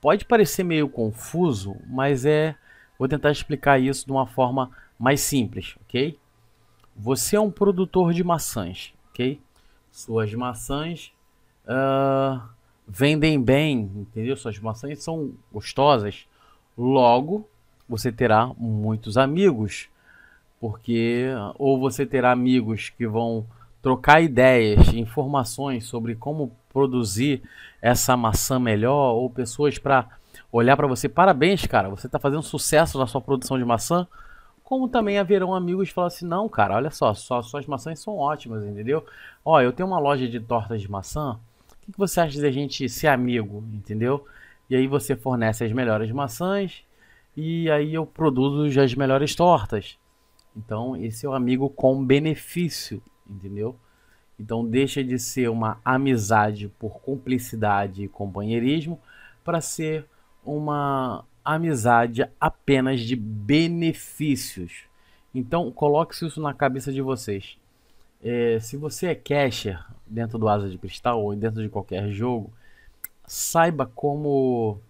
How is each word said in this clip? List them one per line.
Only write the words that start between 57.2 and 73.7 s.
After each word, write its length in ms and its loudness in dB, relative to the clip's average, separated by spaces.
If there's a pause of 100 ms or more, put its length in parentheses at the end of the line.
e 40 -8
companheirismo 920 -4 (420)
pra 160 -2
ser 460 -6 (400)
uma 800 -4 (180)
amizade 800 2 (160)
apenas 600 0
de 140 -4
benefícios. 1700 -2 (500)
Então, 380 -4
coloque-se 560 0
isso 120 -10
na 140 -4
cabeça 400 -2
de 80 -4
vocês. 560 -6 (640)
É, 360 0
se 180 -10
você 300 -6
é 80 0
casher 680 -2 (220)
dentro 320 -6
do 100 0
Asa 220 0
de 80 -12
Cristal 420 -4
ou 160 -4
dentro 280 -4
de 40 -6
qualquer 440 -6
jogo, 420 -4 (720)
saiba 640 0